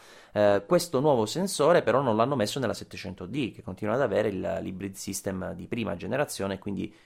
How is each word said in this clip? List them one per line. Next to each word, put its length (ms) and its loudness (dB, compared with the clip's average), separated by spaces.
eh, 340 4
questo 340 2
nuovo 260 4
sensore 560 2
però 180 4
non 160 2
l'hanno 200 2
messo 220 0
nella 160 0
settecento 520 -10
D, 260 -4
che 100 -18
continua 320 -4
ad 80 2
avere 260 2
il, 320 -2
l'hybrid 340 -8
system 600 -6
di 120 -12
prima 300 -4
generazione, 600 -4
quindi 360 -6